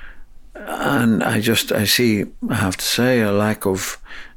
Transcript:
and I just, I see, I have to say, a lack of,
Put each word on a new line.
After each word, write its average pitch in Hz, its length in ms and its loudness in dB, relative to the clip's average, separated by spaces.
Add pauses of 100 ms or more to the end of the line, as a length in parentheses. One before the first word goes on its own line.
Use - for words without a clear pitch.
(560)
and 113 680 0
I 113 160 0
just, 107 320 0
I 107 140 2
see, 110 400 2 (240)
I 127 60 0
have 95 220 0
to - 80 -6
say, 123 360 2
a 104 100 2
lack 107 340 0
of, 95 320 -2 (400)